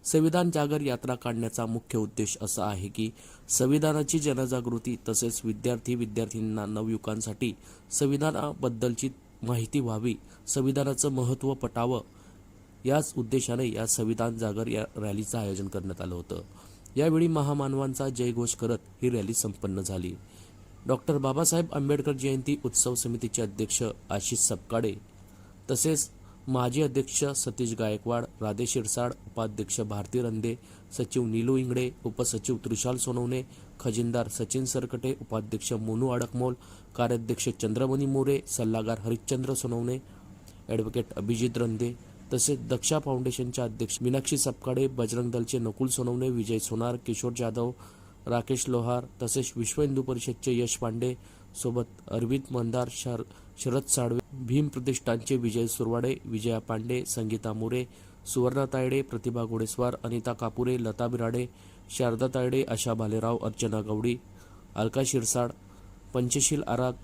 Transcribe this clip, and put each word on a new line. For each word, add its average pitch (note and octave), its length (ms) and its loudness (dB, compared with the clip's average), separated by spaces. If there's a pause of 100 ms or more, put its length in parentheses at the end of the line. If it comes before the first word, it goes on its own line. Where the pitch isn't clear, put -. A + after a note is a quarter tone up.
संविधान E3 460 6
जागर D3 300 2
यात्रा B2+ 340 0
काढण्याचा A2+ 500 -2
मुख्य A2+ 320 -2
उद्देश G#2+ 440 0
असा G#2 240 -2
आहे G2+ 220 -2
की A2 240 -2 (380)
संविधानाची D3+ 680 4
जनजागृती B2 800 0 (120)
तसेच A#2 340 0
विद्यार्थी A#2 520 0
विद्यार्थिनींना A2 680 -2
नवयुवकांसाठी G#2+ 920 -2 (360)
संविधानाबद्दलची C3+ 1160 0 (340)
माहिती A#2 360 0
व्हावी, A2+ 360 0 (320)
संविधानाचं C#3 640 2
महत्त्व C3 420 0
पटावं, A#2+ 480 0 (840)
याच D3 320 2
उद्देशाने B2 560 0
या A2 140 -2
संविधान A2+ 500 2
जागर A2+ 300 -2
या A2 160 0 (140)
रॅलीचं G#2 400 -2
आयोजन G2 300 -2
करण्यात F#2 340 -6
आलं F2+ 140 -4
होतं. F2 260 -6 (540)
यावेळी D#3+ 320 6
महामानवांचा C#3 840 0
जयघोष A#2+ 460 0
करत A2+ 240 0 (240)
ही B2 60 6
रॅली A2+ 240 0
संपन्न G2 480 -2
झाली. F2+ 320 -4 (760)
डॉक्टर C3 300 2
बाबासाहेब D3+ 560 2
आंबेडकर D3 380 2
जयंती C3+ 540 0
उत्सव B2 300 2
समितीचे A#2 460 -2
अध्यक्ष G#2+ 420 0 (260)
आशिष G2+ 300 0
सपकाळे, A2+ 540 2 (800)
तसेच D3 380 2 (380)
माजी B2+ 340 2
अध्यक्ष C3+ 420 2
सतीश B2+ 560 0
गायकवाड, A#2 440 0 (180)
राधे G#2+ 240 0
शिरसाड, A#2+ 460 0 (160)
उपाध्यक्ष G#2+ 540 -4
भारती G#2 400 -2
रंदे, A2+ 340 0 (360)
सचिव B2 340 0
नीलू A2+ 320 2
इंगडे, B2+ 340 0 (140)
उपसचिव A#2+ 500 0
त्रिशाल A#2 420 -2
सोनवणे, B2 460 0 (360)
खजिनदार A#2 480 2
सचिन B2+ 380 -2
सरकटे, B2+ 560 -2
उपाध्यक्ष A2 520 -4
मोनू A2 360 0
अडकमोल, B2 440 0 (420)
कार्याध्यक्ष A#2 540 0 (120)
चंद्रमणी C3 440 2
मोरे, C3+ 420 4
सल्लागार A2+ 580 0
हरिश्चंद्र B2+ 480 0
सोनवणे, A#2+ 440 -2 (720)
ॲडव्होकेट A2 360 0 (120)
अभिजित A2+ 400 0
रंदे, A#2+ 400 0 (360)
तसेच B2 340 2
दक्षा B2+ 320 2
फाउंडेशनच्या B2+ 640 -2
अध्यक्ष A2+ 380 -4
मीनाक्षी C3 360 2
सपकाळे, C3 500 0
बजरंग A#2+ 440 0
दलचे A#2+ 280 0
नकुल A2+ 280 0
सोनवणे, B2+ 420 0
विजय A2+ 300 2
सोनार, A#2 360 0
किशोर A#2+ 420 -2
जाधव, A#2+ 340 0 (560)
राकेश A#2+ 400 0
लोहार, B2 320 2 (240)
तसेच A#2+ 320 -2
विश्व A#2 260 0
हिंदू C3+ 200 2
परिषदचे B2 580 0
यश A#2+ 160 2
पांडे, A#2+ 380 -2 (500)
सोबत A#2+ 480 -2
अरविंद B2+ 420 0
मंदार, B2 380 0
शर-, A#2+ 320 -4 (340)
शरद C3 320 2
साळवे, A#2+ 320 2 (120)
भीम C3+ 340 2
प्रतिष्ठानचे B2+ 680 0
विजय A#2 320 2
सुरवाडे, A#2+ 480 0 (100)
विजया A2+ 340 0
पांडे, A2+ 460 -2
संगीता A2 480 -2
मोरे, A2+ 320 0 (480)
सुवर्णा B2+ 320 4
तायडे, C3 360 2
प्रतिभा A#2+ 420 -2
घोडेस्वार, A2+ 600 0
अनिता A#2+ 300 -2
कापुरे, B2 500 0
लता A2 240 -2
बिराडे, A#2+ 380 0 (520)
शारदा A#2+ 300 2
तायडे, B2+ 420 2
आशा A#2 240 0
भालेराव, A2 440 0
अर्चना A2 440 0
गवडी, G#2+ 360 0 (580)
अलका A2+ 300 2
शिरसाड, A#2+ 440 2 (640)
पंचशील C3 540 2
आराग, B2 260 0 (100)